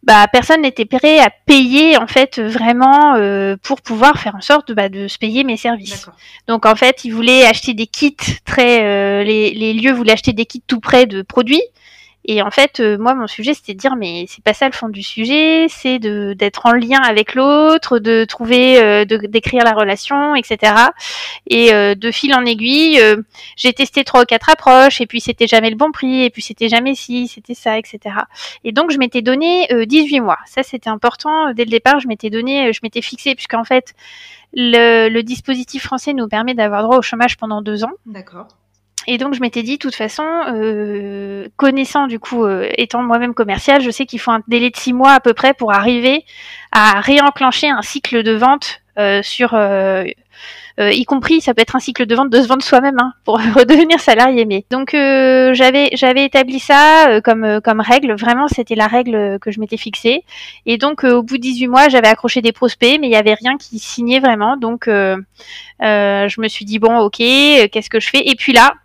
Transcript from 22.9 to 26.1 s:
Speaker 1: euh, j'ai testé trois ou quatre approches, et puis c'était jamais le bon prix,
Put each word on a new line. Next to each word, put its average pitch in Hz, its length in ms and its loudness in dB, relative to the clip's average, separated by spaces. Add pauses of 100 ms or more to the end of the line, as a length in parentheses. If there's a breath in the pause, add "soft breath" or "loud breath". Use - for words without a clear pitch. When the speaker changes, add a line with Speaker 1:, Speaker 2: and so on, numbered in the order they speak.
Speaker 1:
euh, 214 160 4 (400 loud breath)
j'ai 247 160 -2
testé - 320 -2
trois 247 160 4
ou - 20 6
quatre 233 260 -2
approches, 269 520 4
et 240 40 -4
puis 233 140 -10
c'était 233 280 -4
jamais 226 220 2
le 220 60 -8
bon 294 160 -2
prix, 262 320 -2